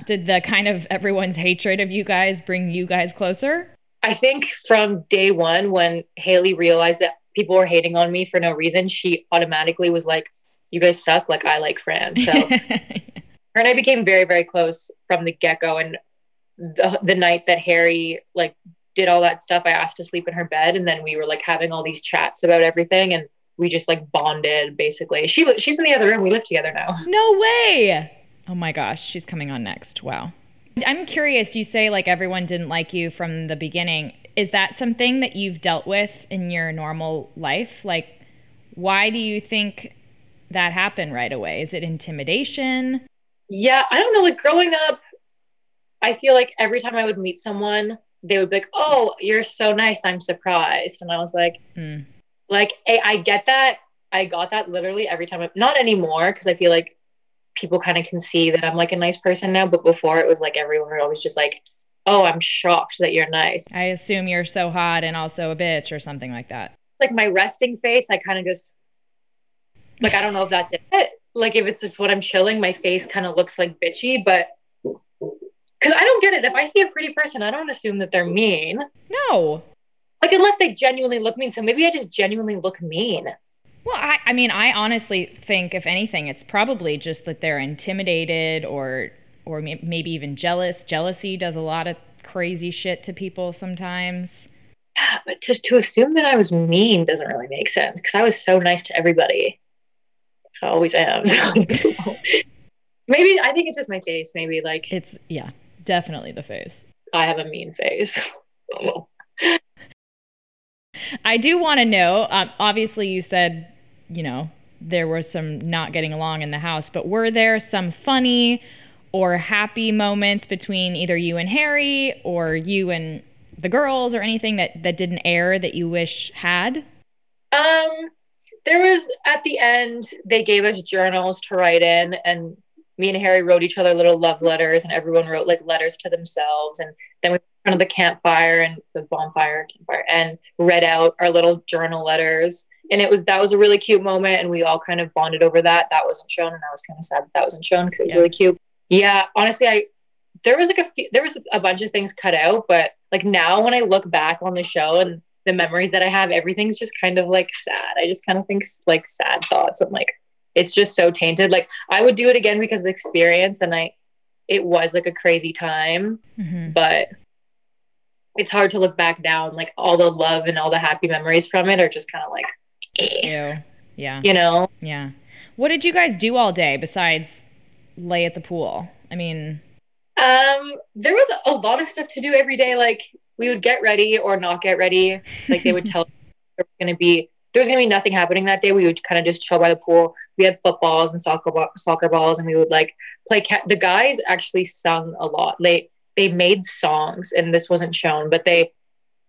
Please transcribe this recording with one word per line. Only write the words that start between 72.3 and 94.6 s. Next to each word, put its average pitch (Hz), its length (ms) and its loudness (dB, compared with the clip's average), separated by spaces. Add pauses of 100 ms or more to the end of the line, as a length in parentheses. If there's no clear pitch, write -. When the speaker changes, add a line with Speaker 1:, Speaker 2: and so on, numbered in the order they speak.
Speaker 2:
my 185 140 -2
face 185 320 -4
kinda 185 260 -6
looks, 170 280 -2
like, 175 200 -4
bitchy, 208 460 -4
but 185 240 2 (340)
'cause - 1120 -6
I 320 80 4
don't 466 180 6
get 381 120 4
it. 277 100 0
If 247 100 -2
I 285 120 2
see 392 160 2
a 370 60 4
pretty 311 260 -8
person, 294 300 -4
I 214 80 -2
don't 302 180 -8
assume 208 300 -8
that 190 120 -6
they're 175 140 0
mean. 175 540 -2 (500)
Speaker 1:
No. 165 340 0 (580)
Speaker 2:
Like, 339 120 2
unless 403 240 4
they 359 160 0
genuinely 254 460 0
look 226 180 -4
mean. 254 140 -6
So 226 100 -10
maybe 247 240 2
I 339 60 2
just 262 200 -8
genuinely 214 440 -2
look 185 260 -6
mean. 170 440 -6 (580)
Speaker 1:
Well, - 140 -6
I, 294 300 0
I 240 60 2
mean, 247 180 2
I 214 220 2
honestly 214 520 -2
think, 180 480 -4
if 180 140 -6
anything, 180 400 -4
it's 165 160 -12
probably 202 540 -2
just 156 280 -10
that 160 160 -10
they're 156 160 -2
intimidated 160 1080 -4
or, 131 460 -8 (360)
or 156 160 -10
may-, 156 200 -12
maybe 165 300 -6
even 143 240 -8
jealous. 175 480 -4
Jealousy 185 520 -6
does 175 200 -6
a 160 60 -8
lot 160 260 -6
of 170 100 -8 (240)
crazy 175 480 -6
shit 180 340 -6
to 196 100 -12
people 180 400 -8
sometimes. 180 920 -10 (500)